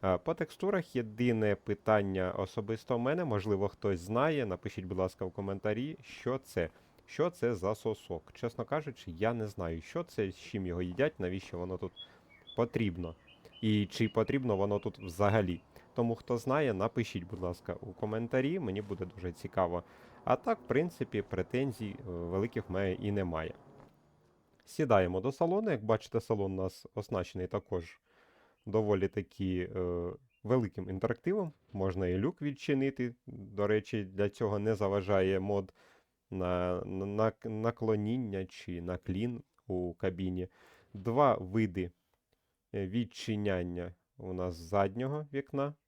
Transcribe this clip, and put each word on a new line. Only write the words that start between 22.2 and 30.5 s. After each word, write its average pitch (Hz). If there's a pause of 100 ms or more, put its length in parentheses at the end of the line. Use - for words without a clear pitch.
в -
мене 95
і 101
немає. 85 (1080)
Сідаємо 95
до 127
салону. 190
Як 110
бачите, 110
салон 101
у 92
нас -
оснащений 95
також 92 (680)
доволі 104
таки, 92
е, 87 (320)
великим 104